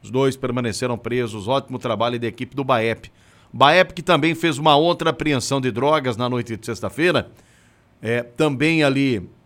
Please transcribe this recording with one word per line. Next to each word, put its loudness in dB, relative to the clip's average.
os -14
dois 2
permaneceram -4
presos. -4
Ótimo -4
trabalho -2
da -4
equipe -10
do -4
baep. 0
baep 4
que -12
também 2
fez -2
uma 4
outra 2
apreensão -2
de -2
drogas 0
na -2
noite -4
de -16
sexta-feira, -2
é, -2
também 0
ali 0